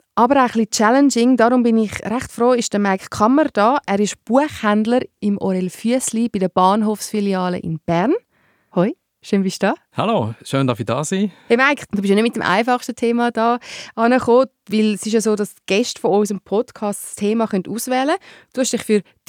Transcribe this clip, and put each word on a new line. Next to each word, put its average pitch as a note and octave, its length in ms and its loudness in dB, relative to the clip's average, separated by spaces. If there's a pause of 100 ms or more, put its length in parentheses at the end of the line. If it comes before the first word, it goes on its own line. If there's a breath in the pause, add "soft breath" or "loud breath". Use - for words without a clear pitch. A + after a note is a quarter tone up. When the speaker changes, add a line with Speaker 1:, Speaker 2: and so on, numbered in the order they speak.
(140)
Speaker 1:
aber B3 240 4
auch - 40 4
ein B3 60 2
bisschen A3+ 240 0
challenging. B3 680 4
Darum A#3+ 260 4
bin A3+ 140 4
ich G#3+ 260 -2
recht A#3 260 -6
froh, A#3+ 220 0
ist A#3+ 220 -2
der G3+ 80 0
Mike G3 280 -2
Kammer C4 440 2
da. A#3 320 2
Er G3+ 160 -2
ist - 240 -4
Buchhändler A#3 760 0 (200)
im G3+ 160 -2
Orel F#3 320 -2
Füssli A#3 580 -2
bei G#3+ 120 -4
der F#3 100 0
Bahnhofsfiliale G3 1080 0
in D#3+ 200 -8
Bern. F3 340 0 (600)
Hoi, G3 180 2 (280)
schön G3 220 -2
bist F#3+ 200 -4
du G3 40 2
da. C4+ 80 0 (180)
Speaker 2:
Hallo, D3+ 500 -2
schön, C3+ 240 0
dass A#2+ 140 0
ich A2 40 -6
da A#2+ 200 -2
sein. G3 260 -2 (160)
Speaker 1:
Hey A#3 80 2
Mike, C#4 360 2
du G3+ 100 -4
bist G3 80 0
ja G3 60 4
nicht G#3+ 100 2
mit A#3+ 100 -2
dem G#3+ 60 -6
einfachsten A#3+ 540 -2
Thema A#3+ 360 -2
da A#3 260 -2 (380 loud breath)
angekommen, B3 520 2 (220)
weil G#3+ 260 2
es - 100 -8
ist G#3+ 80 -4
ja A3+ 80 2
so, G#3+ 160 0
dass G3+ 180 -6
die - 100 -20
Gäste G#3 360 -2
von G#3 100 0
unserem G3+ 300 0
Podcast G#3 640 -6
das - 100 -16
Thema A3 320 -2
können F#3+ 200 -4
auswählen B3+ 400 -4
können. F4 120 0 (320 loud breath)
Du - 80 -8
hast B3+ 140 -2
dich A3+ 100 -2
für G#3 180 0 (280 soft breath)